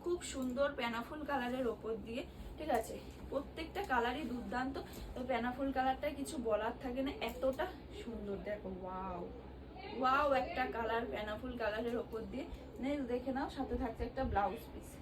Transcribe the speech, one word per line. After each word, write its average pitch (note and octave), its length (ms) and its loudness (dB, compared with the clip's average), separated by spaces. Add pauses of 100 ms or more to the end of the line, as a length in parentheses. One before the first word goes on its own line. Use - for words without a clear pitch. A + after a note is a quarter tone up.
খুব F4 140 2 (160)
সুন্দর C4 340 4 (120)
প্যানাফুল A#3+ 400 0 (100)
কালারের B3+ 460 2
ওপর A3 160 -4 (140)
দিয়ে, A#3 160 -4 (360)
ঠিক D#4 120 -6 (100)
আছে? - 160 -4 (360)
প্রত্যেকটা D#4+ 500 -2 (100)
কালারই B3+ 400 4
দুর্দান্ত। B3 440 -2 (380)
তো B3+ 60 -6 (100)
প্যানাফুল B3+ 480 2
কালারটা C4 320 4 (100)
কিছু C#4+ 160 -4 (140)
বলার G#3+ 240 4 (100)
থাকে C4 240 0
না, C#4+ 40 0 (180)
এতটা C4 360 2 (360)
সুন্দর। G#3 360 -4 (100)
দেখো, G#3 220 -4 (120)
ওয়াও, F#3 400 -4 (760)
ওয়াও C4+ 280 8 (140)
একটা B3 220 0 (120)
কালার A3+ 280 2 (100)
প্যানাফুল G#3+ 480 -2
কালারের A3+ 420 2
ওপর A3 160 -6 (120)
দিয়ে। C#4 140 -4 (380)
নেক্সট C#4+ 300 2
দেখে B3+ 240 0
নাও, D4 100 0 (100)
সাথে B3 260 0
থাকছে A3+ 260 -2
একটা C4 220 0
ব্লাউজ G3 400 2
পিস। - 180 -10 (120)